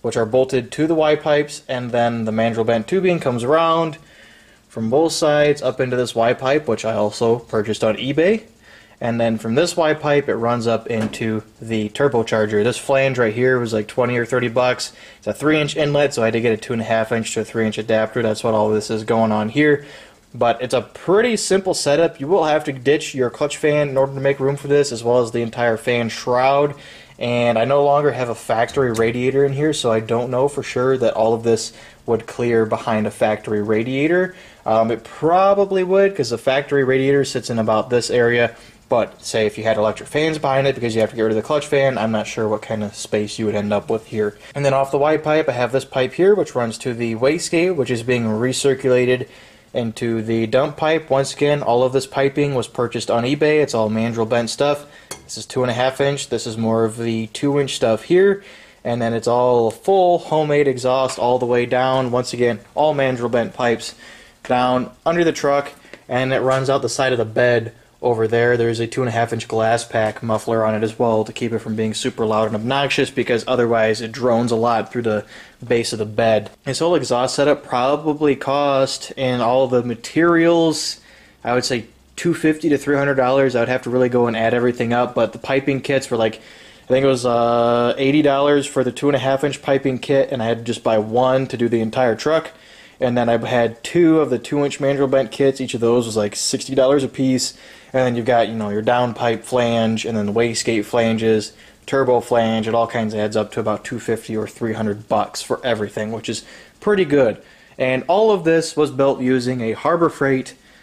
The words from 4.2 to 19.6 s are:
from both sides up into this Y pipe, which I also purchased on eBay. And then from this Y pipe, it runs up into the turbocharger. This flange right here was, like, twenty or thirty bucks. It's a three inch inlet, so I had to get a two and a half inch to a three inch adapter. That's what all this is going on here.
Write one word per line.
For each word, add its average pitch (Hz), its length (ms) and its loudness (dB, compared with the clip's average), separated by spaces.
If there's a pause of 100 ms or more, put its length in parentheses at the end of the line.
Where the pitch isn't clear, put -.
from 110 180 -6
both 151 240 2
sides 147 480 2
up 123 220 -2
into 123 140 -2
this 123 180 -2
Y 117 180 2
pipe, 139 340 0
which 110 200 -2
I 113 80 -2
also 110 440 0
purchased 110 460 -4
on 107 120 2
eBay. 151 480 0 (580)
And 117 180 -2
then 113 160 2
from 113 180 -4
this 170 220 0
Y 156 160 2
pipe, 147 340 0
it - 100 0
runs 117 300 -2
up 113 200 -2
into 110 560 -4 (180)
the 110 300 -4
turbocharger. 110 720 0
This 120 140 0
flange 135 400 0
right 113 160 2
here 127 240 2
was, 113 160 -4
like, 104 120 -2
twenty 123 300 -2
or 120 80 0
thirty 123 240 -2
bucks. 123 440 -2 (260)
It's - 80 -12
a 104 80 -4
three 151 260 2
inch 147 160 -4
inlet, 147 380 0
so 120 80 -2
I 113 60 2
had 110 40 -2
to 113 80 0
get 117 140 2
a - 20 -4
two - 160 -6
and 117 80 -2
a 110 60 -4
half 113 260 0
inch 113 220 -4
to 113 60 -2
a 107 40 -2
three 113 220 -2
inch 107 100 -4
adapter. 110 460 -2
That's 110 200 -2
what 113 120 0
all 107 160 2
this 107 180 -2
is 110 160 -4
going 113 280 2
on 107 180 -2
here. 147 340 2 (520)